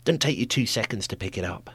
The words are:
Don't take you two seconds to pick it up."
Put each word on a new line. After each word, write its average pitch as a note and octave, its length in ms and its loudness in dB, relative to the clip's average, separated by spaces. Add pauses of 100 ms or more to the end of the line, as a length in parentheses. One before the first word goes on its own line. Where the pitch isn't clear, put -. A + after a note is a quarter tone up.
Don't D#3+ 180 4
take C#3+ 160 2
you A2+ 80 2
two B2 200 2
seconds G#2+ 420 -2
to - 80 -6
pick F#2+ 220 -6
it F2+ 80 -2
up." - 300 -6